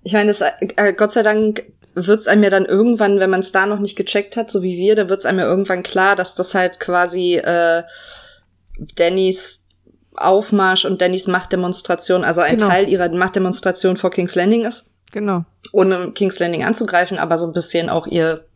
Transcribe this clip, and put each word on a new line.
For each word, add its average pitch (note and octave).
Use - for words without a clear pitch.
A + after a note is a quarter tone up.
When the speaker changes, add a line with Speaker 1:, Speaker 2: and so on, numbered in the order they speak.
Speaker 1:
Ich F#3
meine, G#3
das, G#3
äh, G3
Gott G#3
sei A3+
Dank G#3+
wird's G3
einem G#3
ja G3+
dann G3
irgendwann, G#3
wenn F#3+
man's F#3
da F#3+
noch G#3
nicht G3+
gecheckt G3+
hat, A3+
so F#3+
wie F3+
wir, G3+
da G3
wird's G3
einem F#3+
ja E3+
irgendwann F#3
klar, F#3+
dass F3+
das -
halt F#3
quasi, F3+
äh, E3+
Dannys F#3
Aufmarsch F#3+
und F#3
Dannys F#3
Machtdemonstration, F3+
also E3+
ein F#3+
Speaker 2:
Genau. G#3
Speaker 1:
Teil F#3+
ihrer F3+
Machtdemonstration F#3
vor F3+
King's F3+
Landing G#3
ist. -
Speaker 2:
Genau. G3
Speaker 1:
Ohne F#3+
King's F#3+
Landing E3+
anzugreifen, F#3
aber E3
so E3
ein D#3+
bisschen E3+
auch E3
ihr D#3+